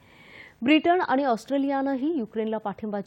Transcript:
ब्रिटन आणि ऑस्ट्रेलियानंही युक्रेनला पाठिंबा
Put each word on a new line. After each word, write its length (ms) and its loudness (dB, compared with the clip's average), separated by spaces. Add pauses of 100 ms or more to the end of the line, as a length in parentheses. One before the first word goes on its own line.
(640)
ब्रिटन 380 4
आणि 220 0
ऑस्ट्रेलियानंही 960 -2
युक्रेनला 400 -4
पाठिंबा 500 -8